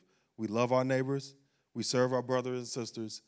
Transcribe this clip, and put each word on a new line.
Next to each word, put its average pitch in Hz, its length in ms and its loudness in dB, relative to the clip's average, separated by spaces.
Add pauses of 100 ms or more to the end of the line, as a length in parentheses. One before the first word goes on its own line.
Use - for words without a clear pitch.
(360)
We 110 100 -4
love 117 260 2
our 127 120 4
neighbors. 135 500 -2 (380)
We 117 100 -4
serve 127 300 2
our 123 100 2
brothers 127 360 0
and 120 100 -8
sisters, 113 600 -8